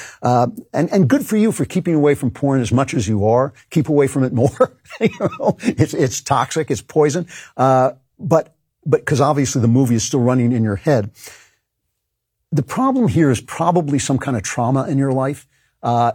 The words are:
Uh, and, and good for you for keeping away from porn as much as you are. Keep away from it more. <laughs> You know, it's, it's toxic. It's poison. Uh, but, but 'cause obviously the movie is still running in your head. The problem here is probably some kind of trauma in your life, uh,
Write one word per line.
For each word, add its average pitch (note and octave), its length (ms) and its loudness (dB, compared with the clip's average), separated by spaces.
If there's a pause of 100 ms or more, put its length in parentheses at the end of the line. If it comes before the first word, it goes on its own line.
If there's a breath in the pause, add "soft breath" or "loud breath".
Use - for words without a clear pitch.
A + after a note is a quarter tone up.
(220 loud breath)
Uh, B2 260 2 (260)
and, - 180 -2
and F3+ 160 4
good C#4 180 2
for A3 120 -2
you G#3+ 160 2
for D#3 100 -4
keeping E3+ 320 -2
away D3 200 4
from B2+ 160 -4
porn C3+ 280 0
as A2 140 -2
much C3+ 200 0
as A2+ 140 -2
you G#2 180 0
are. B2 280 2 (160 soft breath)
Keep D#3 180 -2
away C#3+ 200 2
from C3 160 -2
it B2+ 100 -2
more. C#3+ 400 0 (120)
<laughs> - 140 -16
You A3 100 2 (300)
know, - 220 0
it's, - 320 -2
it's C3+ 260 -2
toxic. C3+ 500 -2
It's A#2+ 120 -4
poison. D#3 440 0 (300 loud breath)
Uh, C3 380 2 (260)
but, D#3+ 340 0 (320)
but D3+ 200 0
'cause C3+ 160 2
obviously C#3 400 0
the A2+ 80 4
movie A#2+ 260 4
is A2 80 0
still - 160 -2
running B2 320 2
in A#2 120 0
your G#2 120 -2
head. A2 360 0 (1400 loud breath)
The D3+ 100 0
problem B3+ 460 0
here D3 240 2
is A2+ 80 0
probably E3 600 -2
some C3 200 -2
kind C3 160 -4
of G2+ 80 -4
trauma C3 440 -2
in C#3+ 100 -2
your C3+ 160 0
life, C3 340 -4 (360)
uh, A#2+ 320 0